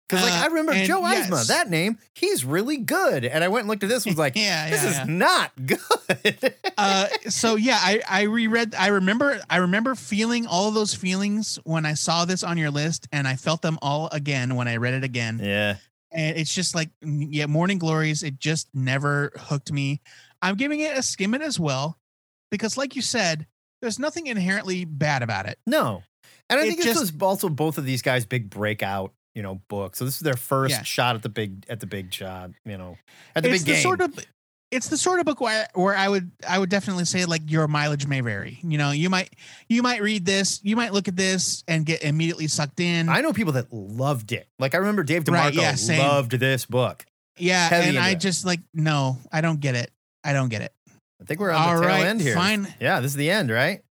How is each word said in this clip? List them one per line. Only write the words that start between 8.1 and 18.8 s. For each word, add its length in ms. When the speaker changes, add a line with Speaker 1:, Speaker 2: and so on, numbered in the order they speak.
Speaker 2:
reread, 520
I 140
remember, 600
I 80
remember 380
feeling 500
all 240
of 60
those 180
feelings 720
when 220
I 80
saw 280
this 200
on 140
your 140
list, 400
and 160
I 80
felt 280
them 180
all 300
again 440
when 140
I 80
read 160
it 100
again. 400
Speaker 1:
Yeah. 340
Speaker 2:
And 260
it's 160
just 220
like, 140
n-, 280
yeah, 160
Morning 320
Glories, 420
it 180
just 360
never 600